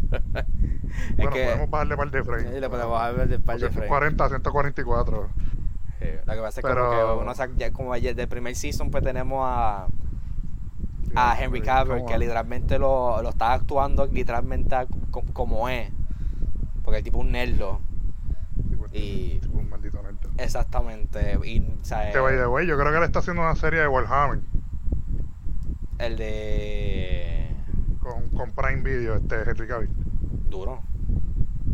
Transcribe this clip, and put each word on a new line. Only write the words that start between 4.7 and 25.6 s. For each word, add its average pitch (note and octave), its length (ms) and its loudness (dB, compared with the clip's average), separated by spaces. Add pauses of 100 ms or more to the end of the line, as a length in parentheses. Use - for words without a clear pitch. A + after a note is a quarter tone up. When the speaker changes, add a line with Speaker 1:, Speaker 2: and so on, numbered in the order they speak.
Speaker 2:
y C3+ 40 -2
cuatro. A#2+ 440 0 (720)
Speaker 1:
Sí, - 80 -4 (180)
lo - 100 0
que A2 60 0
pasa A2 200 -4
es C3+ 60 -4
Speaker 2:
Pero B2 240 2
Speaker 1:
como A2+ 260 2
que A#2 60 -2
uno A#2+ 120 -6
sac-, B2+ 220 -4
ya A#2 160 2
como B2 240 -4
ya A#2+ 180 0
del A#2+ 140 -4
primer B2 260 -4
season, C#3+ 380 -2
pues, C#3 100 2
tenemos B2+ 420 -2
a, A2+ 420 0 (1200)
Speaker 2:
Sí, - 120 -2
Speaker 1:
a B2 200 2
Speaker 2:
sí, C3+ 80 -2
Speaker 1:
Henry B2 160 -2
Speaker 2:
sí, A2 60 -4
Speaker 1:
Cavill, C3 280 2
Speaker 2:
¿cómo B2 120 -4
Speaker 1:
que A#2 60 -2
Speaker 2:
va? A2+ 60 2
Speaker 1:
literalmente A#2 600 0
lo, B2+ 440 2
lo A#2+ 80 -2
está A#2 240 2
actuando C#3 520 2
literalmente B2+ 680 2
a B2+ 120 0 (240)
co-, B2+ 220 -2
como A#2+ 380 0
es. A#2 200 -4 (920)
Porque - 140 6
el G#2+ 60 -2
tipo A2+ 160 2
es A#2 40 6
un A2+ 80 2
nerdo. A#2+ 480 2 (880)
Speaker 2:
Sí, - 80 2
porque - 220 -2
Speaker 1:
Y G2+ 380 -2
Speaker 2:
el - 40 2
tipo - 180 0
es - 60 0
un - 60 -2
maldito - 320 -2
nerdo. - 340 -6
Speaker 1:
Exactamente. A2 1080 0
Y, G#2+ 160 4
o - 240 -2
sea, G#2+ 280 -2
Speaker 2:
Que, C3+ 60 2
by C3 180 2
the B2+ 100 2
way, C3 200 0
yo D3+ 120 0
creo C#3+ 140 2
que D#3 60 2
él E3+ 60 2
está F3 160 2
haciendo F3 220 0
una D#3+ 140 2
serie D#3+ 240 0
de D3+ 80 2
Warhammer. C3 520 0 (1600)